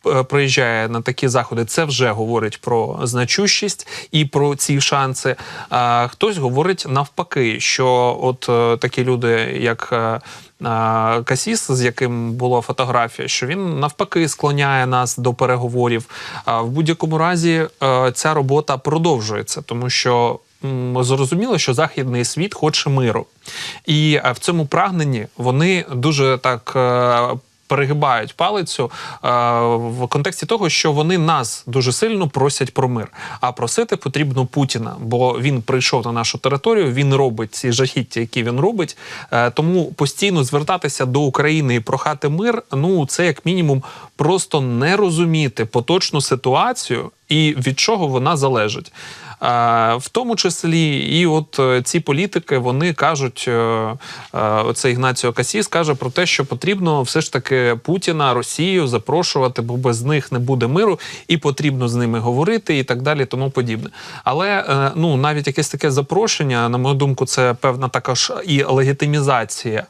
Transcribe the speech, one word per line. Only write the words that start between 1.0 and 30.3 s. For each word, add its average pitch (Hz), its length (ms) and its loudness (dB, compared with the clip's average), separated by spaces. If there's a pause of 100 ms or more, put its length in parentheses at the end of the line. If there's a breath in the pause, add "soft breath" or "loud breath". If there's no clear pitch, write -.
такі 131 280 -2
заходи, 117 360 0
це 165 200 0
вже 127 260 0
говорить 110 500 -2
про 117 420 -2
значущість 131 880 -2 (240 loud breath)
і 151 120 2
про 143 320 0
ці 139 240 0
шанси. 135 560 0 (340 loud breath)
А 120 400 2
хтось 208 280 -2
говорить 147 500 0
навпаки, 131 720 -2
що 123 600 2
от, 127 260 -2
е, 117 280 4
такі 123 280 -2
люди, 123 560 0
як, 120 320 -2
е, 123 40 0
е, 113 1300 -2
Касіс, 113 480 -2
з 127 140 2
яким 120 480 -2
була 123 280 0
фотографія, 123 680 -2
що - 180 -2
він 170 340 -4
навпаки 165 480 0
склоняє 139 580 0
нас 127 320 0
до 123 160 0
переговорів. 123 720 0 (380 loud breath)
А 117 180 0
в 117 60 -2
будь-якому 160 500 0
разі, 165 480 2 (160)
е, 127 320 4
ця 156 200 0
робота 139 440 2
продовжується, 135 840 -2
тому 120 280 -4
що, 120 480 2 (260)
м, 127 400 -2
зрозуміло, 147 540 2
що 131 160 0
західний 123 500 0
світ 175 300 -4
хоче - 360 0
миру. 131 360 0 (600 loud breath)
І, 151 380 4
е, 127 80 2
в - 60 -6
цьому 170 280 0
прагненні 160 600 0 (100)
вони 156 560 2
дуже 135 500 2
так, 123 340 -2
е, 123 600 2 (300)
перегибають 139 680 0
палицю, 170 540 -2 (340 loud breath)
е, 127 40 0 (480)
в 117 320 -4
контексті 151 380 -2